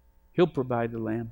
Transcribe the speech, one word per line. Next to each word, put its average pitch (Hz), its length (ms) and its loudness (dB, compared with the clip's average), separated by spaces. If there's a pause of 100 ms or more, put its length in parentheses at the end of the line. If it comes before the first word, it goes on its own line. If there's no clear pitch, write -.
(340)
He'll 175 140 4
provide 123 440 0
the 117 60 -6
lamb." 113 340 -4